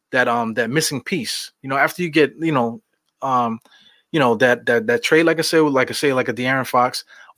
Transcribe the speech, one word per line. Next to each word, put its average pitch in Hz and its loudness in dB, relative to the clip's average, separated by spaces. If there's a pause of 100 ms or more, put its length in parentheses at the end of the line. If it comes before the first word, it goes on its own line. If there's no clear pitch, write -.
(120)
that, 127 0
um, 117 0
that 113 -2
missing 143 -2
piece. - -8 (120)
You 135 -10
know, 135 -2
after 156 0
you 170 -4
get, 147 2
you 160 -2
know, 117 0 (440)
um, 131 0 (520)
you 165 0
know, 123 2
that, 120 2
that, 117 2
that 117 0
trade, 160 4
like 165 2
I - -2
said, 160 2
like 131 2
I - -6
say, 139 0
like 127 -2
a 120 -2
De'Aaron 127 -2
Fox, 123 0 (340)